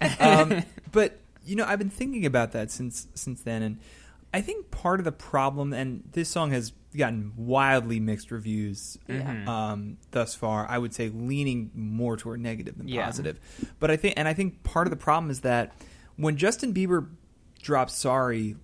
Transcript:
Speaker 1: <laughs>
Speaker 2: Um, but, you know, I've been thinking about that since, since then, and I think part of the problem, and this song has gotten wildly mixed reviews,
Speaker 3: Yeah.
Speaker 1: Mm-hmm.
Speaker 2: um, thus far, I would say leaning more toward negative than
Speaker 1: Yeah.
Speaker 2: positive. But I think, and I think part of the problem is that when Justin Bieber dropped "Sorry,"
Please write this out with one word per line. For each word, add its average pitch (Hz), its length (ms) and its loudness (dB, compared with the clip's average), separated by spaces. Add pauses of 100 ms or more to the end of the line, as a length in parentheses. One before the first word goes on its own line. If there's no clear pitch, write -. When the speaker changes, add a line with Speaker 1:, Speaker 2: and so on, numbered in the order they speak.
Speaker 1:
<laughs> - 180 0
Speaker 2:
Um, 156 420 8 (300)
but, 214 260 4 (260)
you 196 120 -4
know, 220 80 2
I've 202 140 0
been 196 120 -2
thinking 247 360 -2
about 123 260 2
that 110 180 -2
since, - 440 -8
since - 280 -8
then, 113 200 -2
and 110 160 -4 (560)
I 190 60 0
think 392 300 -6
part 185 300 0
of 180 40 -2
the 160 80 0
problem, 139 600 -2
and 127 400 -4
this 170 160 -2
song 156 240 -2
has 120 200 -2 (240)
gotten 113 400 0
wildly 120 640 2
mixed 110 300 -2
reviews, 107 680 -6 (120)
Speaker 3:
Yeah. 131 140 -4
Speaker 1:
Mm-hmm. 117 260 -6
Speaker 2:
um, 107 480 -4 (160)
thus 120 220 -2
far, 107 360 -2
I 120 80 0
would 120 160 -4
say 113 140 -4
leaning 123 680 -4
more 110 420 -2
toward 117 240 -8
negative 113 380 -6
than 143 100 -10
Speaker 1:
Yeah. 120 180 -2
Speaker 2:
positive. 117 320 -6 (420)
But 156 100 4
I 156 60 4
think, 196 200 0
and 156 120 0
I 160 60 2
think 185 280 -4
part 170 240 2
of 180 40 0
the 170 60 -2
problem 156 340 2
is 127 100 -4
that 120 340 2 (420)
when 151 200 2
Justin 214 360 2
Bieber 180 360 2 (540)
dropped 135 300 2
"Sorry," 123 720 0